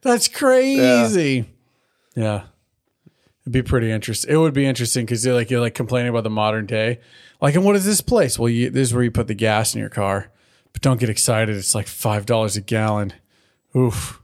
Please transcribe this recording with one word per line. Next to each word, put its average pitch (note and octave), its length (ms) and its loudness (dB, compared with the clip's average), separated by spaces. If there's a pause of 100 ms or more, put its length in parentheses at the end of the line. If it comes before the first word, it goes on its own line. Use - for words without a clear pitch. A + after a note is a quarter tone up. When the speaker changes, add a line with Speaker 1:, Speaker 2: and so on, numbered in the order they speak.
Speaker 1:
That's A#3+ 280 2
Speaker 2:
Yeah. - 80 -12
Speaker 1:
crazy. B3 1080 2 (680)
Yeah. G#2+ 280 -2 (1000)
It'd B2 100 -10
be B2+ 80 2
pretty A#2 300 0
interest-, A2 360 -4
it D3+ 100 2
would D#3+ 160 2
be C#3 120 2
interesting A#2+ 420 -2
'cause A#2 180 -2
you're B2+ 100 2
like, A#2 140 0
you're, B2+ 120 0
like, A#2 140 -2
complaining B2 340 -2
about A#2 140 -2
the G#2+ 60 -4
modern G#2+ 360 -2
day. A2 340 -2 (420)
Like, C#3+ 140 2
"And F#3 80 2
what G3+ 120 4
is F#3+ 100 0
this G#3 160 0
place?" G3 360 0
Well, A#2 120 0
you, A#2 200 0
this C3 200 0
is A2+ 40 -2
where B2 100 2
you A#2 80 0
put A2+ 160 -2
the G#2+ 60 -4
gas G#2+ 400 2
in A2 60 -6
your G#2 100 -8
car. G2 400 -2 (440)
But - 80 -10
don't B2+ 180 2
get A#2 100 0
excited. G#2+ 460 0
It's, G2 180 -4
like, G#2 140 -4
five G#2 380 -2
dollars A2 320 0
a G#2 40 -6
gallon. G#2 520 -2 (600)
Oof. - 480 -2